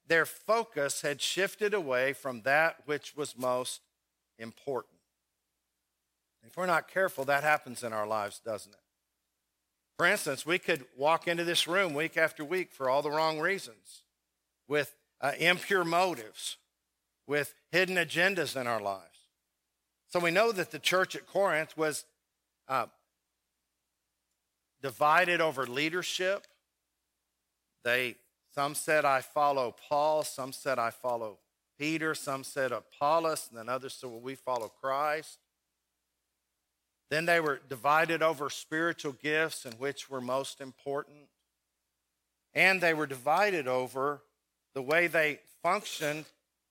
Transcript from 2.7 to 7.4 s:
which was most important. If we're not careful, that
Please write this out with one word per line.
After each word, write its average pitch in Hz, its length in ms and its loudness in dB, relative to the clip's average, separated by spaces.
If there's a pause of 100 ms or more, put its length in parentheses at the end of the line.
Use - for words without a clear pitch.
which 147 300 -6
was 139 220 -6
most 127 440 -2 (580)
important. 113 600 -8 (1400)
If 117 140 -20
we're 180 80 -4
not 165 220 2
careful, 180 380 0
that 139 180 2